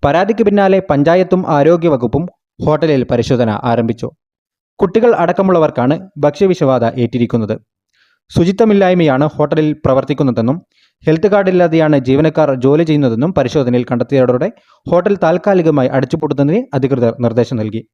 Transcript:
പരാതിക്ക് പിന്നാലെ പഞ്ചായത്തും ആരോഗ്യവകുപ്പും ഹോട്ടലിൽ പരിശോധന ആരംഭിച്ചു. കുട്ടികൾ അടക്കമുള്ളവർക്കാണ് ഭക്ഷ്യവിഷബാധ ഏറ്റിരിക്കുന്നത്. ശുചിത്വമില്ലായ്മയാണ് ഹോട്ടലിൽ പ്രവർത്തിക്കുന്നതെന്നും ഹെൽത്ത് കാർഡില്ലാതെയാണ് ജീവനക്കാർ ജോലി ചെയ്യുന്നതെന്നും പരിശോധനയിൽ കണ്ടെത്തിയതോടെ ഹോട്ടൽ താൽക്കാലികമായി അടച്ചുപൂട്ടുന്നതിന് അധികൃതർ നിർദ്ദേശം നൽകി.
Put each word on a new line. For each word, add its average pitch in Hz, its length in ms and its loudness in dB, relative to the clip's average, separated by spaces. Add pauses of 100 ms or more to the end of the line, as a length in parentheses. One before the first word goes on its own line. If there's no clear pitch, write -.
പരാതിക്ക് 202 380 -2
പിന്നാലെ 196 460 0
പഞ്ചായത്തും 180 580 0
ആരോഗ്യവകുപ്പും 151 800 0 (380)
ഹോട്ടലിൽ 151 380 0
പരിശോധന 117 600 -2
ആരംഭിച്ചു. 117 480 -4 (720)
കുട്ടികൾ 220 340 2
അടക്കമുള്ളവർക്കാണ് 165 1000 0
ഭക്ഷ്യവിഷബാധ 143 680 0
ഏറ്റിരിക്കുന്നത്. 117 760 -2 (680)
ശുചിത്വമില്ലായ്മയാണ് 180 960 2
ഹോട്ടലിൽ 151 480 -2
പ്രവർത്തിക്കുന്നതെന്നും 135 880 -2 (460)
ഹെൽത്ത് 160 200 0
കാർഡില്ലാതെയാണ് 175 720 2
ജീവനക്കാർ 143 540 0
ജോലി 135 300 2
ചെയ്യുന്നതെന്നും 147 500 0
പരിശോധനയിൽ 123 580 0
കണ്ടെത്തിയതോടെ 127 600 0 (380)
ഹോട്ടൽ 185 340 0
താൽക്കാലികമായി 165 640 2
അടച്ചുപൂട്ടുന്നതിന് 143 880 -2
അധികൃതർ 123 440 0
നിർദ്ദേശം 120 380 -2
നൽകി. 107 360 -8